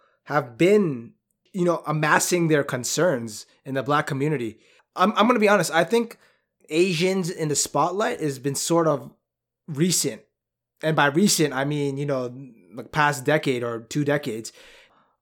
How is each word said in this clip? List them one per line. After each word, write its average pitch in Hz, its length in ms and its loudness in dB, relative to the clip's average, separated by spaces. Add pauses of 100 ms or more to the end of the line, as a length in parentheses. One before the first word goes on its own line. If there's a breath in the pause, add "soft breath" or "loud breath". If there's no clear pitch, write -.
(260)
have 131 320 -2
been, 165 560 2 (400)
you 175 120 0
know, 170 220 0
amassing 160 600 2
their 147 140 4
concerns 127 840 -2 (200)
in 135 100 -6
the 131 80 -2
Black 143 220 0
community. 135 540 -4 (360 soft breath)
I'm, 220 220 2
I'm 202 100 4
gonna 240 120 4
be 208 100 4
honest, 196 220 2
I 165 120 4
think 233 340 -2 (520)
Asians 180 600 0
in 175 200 -4
the 143 60 -2
spotlight 185 640 -2
has 139 200 -4
been 139 160 -4
sort 165 320 0
of 139 240 -2 (560)
recent. 147 540 -2 (600)
And 156 120 0
by 147 120 4
recent, 151 460 2
I 135 120 -2
mean, 143 320 -2
you 143 80 -4
know, 127 280 -4 (420)
like, 117 160 -14
past 143 340 2
decade 143 380 2
or 117 160 -6
two 143 240 -4
decades. 139 500 -4 (680 soft breath)